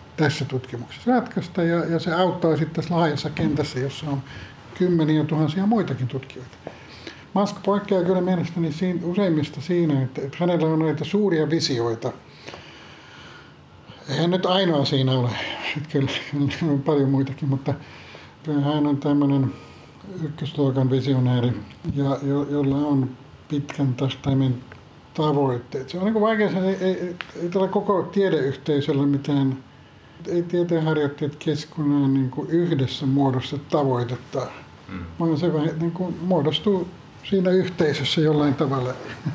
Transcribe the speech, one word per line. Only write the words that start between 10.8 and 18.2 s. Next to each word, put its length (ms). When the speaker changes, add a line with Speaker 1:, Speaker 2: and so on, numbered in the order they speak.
Speaker 1:
suuria 440
visioita, 600
eihän 220
nyt 140
ainoa 400
siinä 260
ole. 180
Et 100
kyllä, 240
kyllä 420
on 80
paljon 280
muitakin, 400
mutta 240